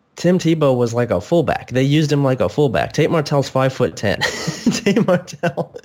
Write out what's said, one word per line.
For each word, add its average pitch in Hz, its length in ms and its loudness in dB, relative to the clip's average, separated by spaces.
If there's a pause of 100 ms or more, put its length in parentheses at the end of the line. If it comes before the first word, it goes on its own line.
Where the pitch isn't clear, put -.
(160)
Tim 180 240 2
Tebow 156 360 2
was 120 180 0
like 117 180 0
a 90 100 0
fullback. - 500 0
They 127 120 2
used 143 280 2
him 143 120 2
like 131 180 2
a 90 80 0
fullback. 117 440 0
Tate - 180 2
Martell's 147 380 0
five-foot-ten. 127 720 -2
<laughs> - 520 -4
Tate 202 340 0
Martell, 170 640 -2 (120)